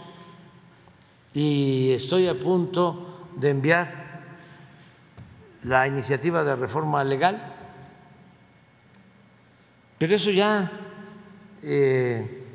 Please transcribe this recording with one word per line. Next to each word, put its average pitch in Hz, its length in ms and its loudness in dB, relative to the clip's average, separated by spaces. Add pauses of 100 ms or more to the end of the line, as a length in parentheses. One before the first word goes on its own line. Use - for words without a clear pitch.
(1300)
y 139 600 2
estoy 170 340 2
a 170 100 0
punto 175 1000 -2
de 139 140 2
enviar 143 720 0 (1400)
la 131 240 4
iniciativa 139 560 0
de 143 140 0
reforma 143 480 -2
legal, 156 500 0 (2500)
pero 165 180 2
eso 202 140 2
ya, 202 420 2 (880)
eh, 131 800 2 (120)